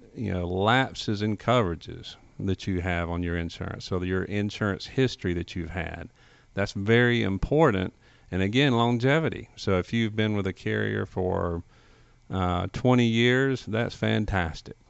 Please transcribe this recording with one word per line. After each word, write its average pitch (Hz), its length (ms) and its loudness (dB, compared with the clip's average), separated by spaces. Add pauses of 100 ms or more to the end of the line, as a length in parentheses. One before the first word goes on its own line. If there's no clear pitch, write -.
(160)
you 101 180 -4
know, 90 140 -2
lapses 107 720 0
in 107 160 0
coverages 85 800 0 (240)
that 98 280 -2
you 90 140 0
have 87 280 -2
on 87 140 -2
your 85 140 0
insurance. 85 480 -6
So 92 180 -2
your 92 200 0
insurance 104 640 -2
history - 480 -2
that 85 220 -6
you've 82 140 -6
had, 82 400 -8 (460)
that's 98 180 -2
very 117 500 4
important. 98 720 2 (380)
And 92 100 0
again, 123 340 4
longevity. 123 800 2
So 95 240 0
if - 140 -4
you've 110 220 0
been 107 200 2
with 98 120 0
a 95 60 -4
carrier 107 520 -4
for, 90 580 -2 (640)
uh, 90 440 0
twenty 123 320 4
years, 123 600 2
that's 110 300 -4
fantastic. 98 800 -2 (140)